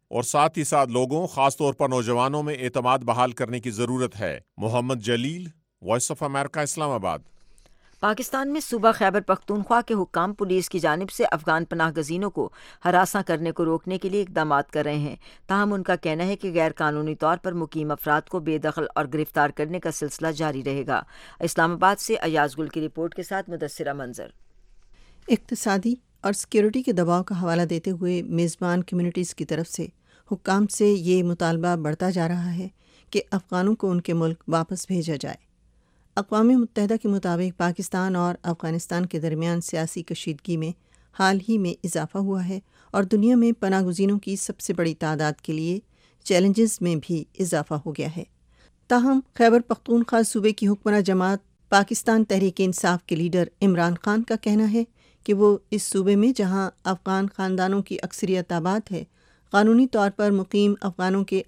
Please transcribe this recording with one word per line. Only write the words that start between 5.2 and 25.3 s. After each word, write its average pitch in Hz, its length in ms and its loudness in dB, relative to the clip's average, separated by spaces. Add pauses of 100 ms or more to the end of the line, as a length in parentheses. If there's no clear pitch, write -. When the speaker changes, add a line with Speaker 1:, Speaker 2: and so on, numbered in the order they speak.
Speaker 1:
Voice 110 280 -2
آف 156 120 -6
America، 139 380 -4
اسلام 147 300 -4
آباد۔ 95 280 -2 (840)
Speaker 2:
پاکستان 269 520 -2
میں 302 80 -2
صوبہ 226 320 2
خیبر 196 280 2
پختونخوا 208 680 0
کے 233 80 -2
حکام 185 400 -2
پولیس 185 340 -2
کی 185 100 -4
جانب 165 320 0
سے - 200 -2
افغان 160 340 0
پناہ 165 320 0
گزینوں 165 340 -4
کو 127 200 -4 (340)
ہراساں 180 420 4
کرنے 165 260 -2
کو 170 120 -2
روکنے 165 340 -2
کے 190 100 -6
لیے 202 140 -2
اقدامات 156 480 0
کر 151 140 -2
رہے 147 120 -2
ہیں۔ 147 200 -4 (300)
تاہم 208 260 0
ان 196 100 -4
کا 180 140 0
کہنا 165 300 -2
ہے 196 100 -2
کہ 190 160 -6
غیر 160 240 2
قانونی 151 380 -2
طور 156 220 0
پر 180 160 -6
مقیم 160 380 -4
افراد 151 380 -2
کو 180 120 -4
بے 156 180 -2
دخل 151 260 -2 (100)
اور 151 100 0 (100)
گرفتار 151 360 0
کرنے 156 300 -6
کا 165 100 -4
سلسلہ 151 360 -6 (100)
جاری 147 280 -4
رہے 139 220 -4
گا۔ 127 160 0 (380)
اسلام 170 320 0
آباد 185 280 2
سے - 140 -2
ایاز 147 440 0
گل 156 100 -6
کی 156 180 -6
رپورٹ 160 280 -6
کے 185 80 -10
ساتھ 190 280 -8
مدثرہ 151 420 -6
منظر۔ 131 340 -10 (1000)
Speaker 3:
اقتصادی 220 680 0 (260)